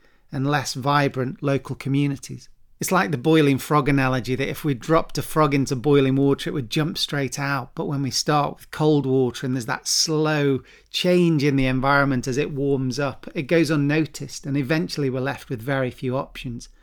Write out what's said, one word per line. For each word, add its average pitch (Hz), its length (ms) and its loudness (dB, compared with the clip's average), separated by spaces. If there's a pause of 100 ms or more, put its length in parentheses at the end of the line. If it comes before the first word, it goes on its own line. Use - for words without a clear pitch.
(340)
and 135 120 -2
less 143 280 -2
vibrant 139 680 -2
local 135 360 -2
communities. 139 720 -4 (320)
It's 175 100 -4
like 190 200 2
the 139 60 -2
boiling 143 400 4
frog 147 300 0
analogy, 131 480 0
that 135 140 -2
if - 160 -8
we 147 80 0
dropped 160 440 0
a 147 40 0
frog 156 320 2
into 139 240 0
boiling 135 400 4
water, 139 320 2
it - 40 -4
would 120 160 -6
jump 160 280 -2
straight 139 420 -4
out. 139 340 -4
But - 120 -6
when 139 160 -2
we 131 100 -2
start 147 460 0
with - 140 -20
cold 156 340 2
water 131 400 0
and 127 100 -2
there's 123 120 -4
that 135 200 -6
slow 151 720 2 (300)
change 175 520 4
in 139 140 2
the 131 120 2
environment 135 600 2
as 127 100 -2
it 147 140 -2
warms 135 480 -2
up, 139 340 -6
it 165 100 -4
goes 165 260 2
unnoticed, 147 760 0
and 139 120 -2
eventually 147 520 -2
we're 127 120 -2
left 131 280 -6
with 120 120 -6
very 131 300 -2
few 127 260 -4
options. - 500 -8 (160)